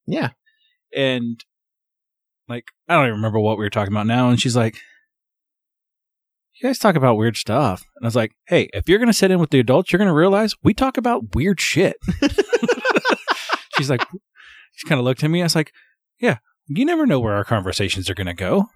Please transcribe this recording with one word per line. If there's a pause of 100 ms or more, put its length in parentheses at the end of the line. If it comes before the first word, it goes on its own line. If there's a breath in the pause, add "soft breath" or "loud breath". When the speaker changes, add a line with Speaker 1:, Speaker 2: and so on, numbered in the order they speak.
Speaker 1:
Yeah. (640)
Speaker 2:
And, (1040)
like, (220)
I
don't
even
remember
what
we
were
talking
about
now,
and
she's
like, (1800 soft breath)
"You
guys
talk
about
weird
stuff." (140)
And
I
was
like, (160)
"Hey,
if
you're
gonna
sit
in
with
the
adults,
you're
gonna
realize (100)
we
talk
about
weird
shit." (240)
<laughs>
She's
like, (680 loud breath)
she
kinda
looked
at
me.
I
was
like, (480 soft breath)
"Yeah, (300)
you
never
know
where
our
conversations
are
gonna
go. (100)